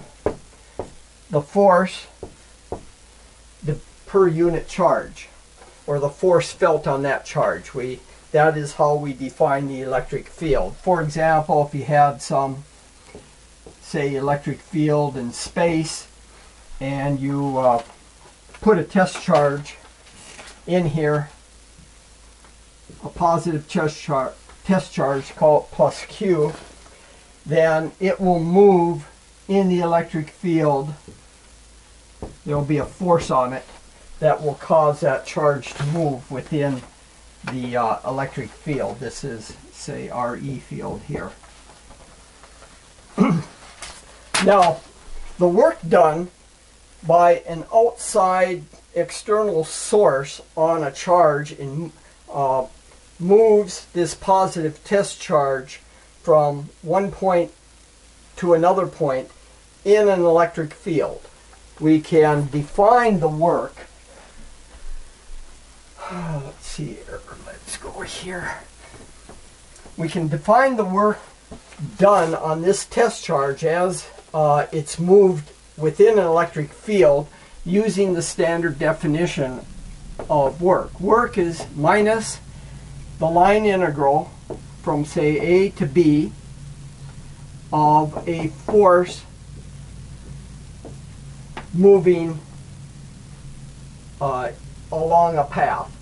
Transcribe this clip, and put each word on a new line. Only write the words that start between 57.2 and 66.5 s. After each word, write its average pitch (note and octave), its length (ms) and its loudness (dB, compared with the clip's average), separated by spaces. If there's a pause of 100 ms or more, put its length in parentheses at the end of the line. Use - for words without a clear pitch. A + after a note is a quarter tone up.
to F3 180 2
another F3 340 4
point C3 420 -4 (540)
in G#3 240 4
an F#3+ 140 2
electric E3 520 2
field. - 480 -6 (580)
We D#3 220 4
can D3+ 480 2
define G3+ 720 2
the D#3+ 80 0
work. D#3 600 -2 (2000)
<sighs> - 120 -14
Let's D#3+ 560 -10